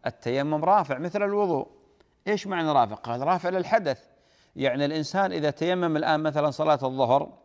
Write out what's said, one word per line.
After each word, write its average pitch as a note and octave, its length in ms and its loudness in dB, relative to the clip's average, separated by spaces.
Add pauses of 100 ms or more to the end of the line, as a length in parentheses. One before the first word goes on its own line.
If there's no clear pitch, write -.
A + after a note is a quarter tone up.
التيمم C#3+ 580 -2
رافع E3 340 2
مثل F3 240 -4
الوضوء. G3 460 0 (600)
إيش G3+ 180 -2
معنى E3+ 260 0
رافع؟ A#2 220 2
قال A#2 260 -6
رافع F3 280 0
للحدث. F#3 560 0 (520)
يعني C3+ 280 0
الإنسان D#3+ 480 -2
إذا D3+ 180 0
تيمم E3+ 460 0
الآن D#3 240 2
مثلًا D3+ 300 0
صلاة D3+ 320 2
الظهر C3 500 2 (120)